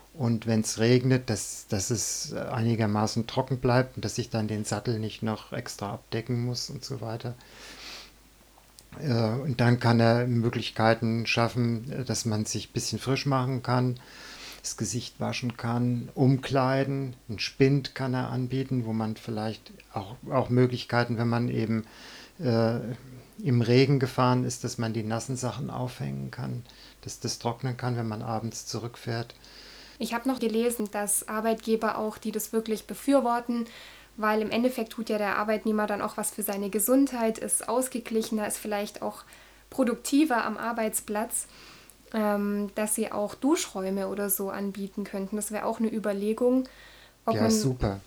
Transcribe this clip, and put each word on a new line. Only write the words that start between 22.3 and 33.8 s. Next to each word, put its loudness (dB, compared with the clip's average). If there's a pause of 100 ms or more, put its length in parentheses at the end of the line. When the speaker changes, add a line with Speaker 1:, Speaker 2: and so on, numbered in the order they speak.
Speaker 1:
äh, 4 (640)
im 4
Regen 6
gefahren 4
ist, -4
dass -6
man -2
die -2
nassen -4
Sachen -4
aufhängen -6
kann, -8 (400)
dass -12
das -6
trocknen -4
kann, -4
wenn -2
man -6
abends -6
zurückfährt. -8 (640)
Speaker 2:
Ich -6
hab -4
noch 0
gelesen, 0
dass -2
Arbeitgeber 0
auch, -4
die -6
das -6
wirklich -2
befürworten, 2 (500)